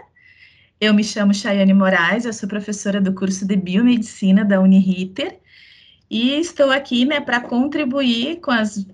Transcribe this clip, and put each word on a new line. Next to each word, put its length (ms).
Eu 140
me 100
chamo 300
Chayane 400
Moraes, 520
eu 80
sou 140
professora 540
do 140
curso 320
de 80
Biomedicina 920
da 160
Uniriter, 760
e 260
estou 320
aqui, 360
né, 140
pra 200
contribuir 1000
com 120
as 420